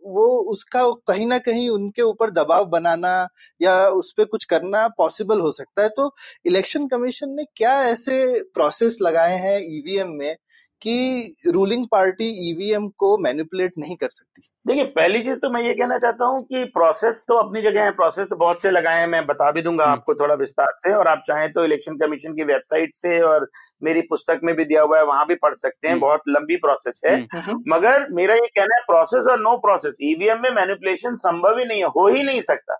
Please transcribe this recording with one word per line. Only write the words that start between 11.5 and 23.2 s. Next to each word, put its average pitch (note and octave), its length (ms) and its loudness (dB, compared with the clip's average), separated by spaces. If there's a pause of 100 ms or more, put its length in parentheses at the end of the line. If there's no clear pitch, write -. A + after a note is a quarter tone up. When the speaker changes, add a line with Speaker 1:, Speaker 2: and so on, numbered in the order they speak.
Speaker 1:
पार्टी F#3+ 580 0
ईवीएम G#3 380 -4
को G3 300 0
मैनिपुलेट E3 600 -4
नहीं D#3 180 -10
कर C3+ 140 -4
सकती? - 380 -20 (180)
Speaker 2:
देखिए, C4+ 180 0
पहली G3+ 380 0
चीज B3+ 140 -4
तो C4+ 140 -4
मैं A#3+ 120 -2
ये A#3+ 120 -2
कहना B3 240 -2
चाहता A#3+ 260 -2
हूँ C4 180 -2
कि B3+ 220 -6
प्रोसेस E3+ 640 0
तो A#3 60 4
अपनी G#3+ 280 0
जगह G#3 220 2
है, G3+ 60 2
प्रोसेस F#3+ 400 0
तो G3 60 -4
बहुत E3+ 260 2
से F#3+ 80 2
लगाए E3 300 2
हैं, E3+ 60 2
मैं E3 200 -2
बता C#3+ 260 2
भी E3 100 -4
दूंगा D#3+ 220 0
Speaker 3:
हम्म। D3 80 4
Speaker 2:
आपको C#3+ 220 0
थोड़ा D3 200 2
विस्तार C3+ 420 0
से, F#3+ 180 0
और F#3+ 140 4
आप D#3 100 4 (100)
चाहें D3+ 240 -2
तो E3+ 120 0
इलेक्शन D3+ 320 -2
कमीशन D3+ 360 -4
की D#3 120 -8
वेबसाइट D3 500 -2
से E3+ 260 -2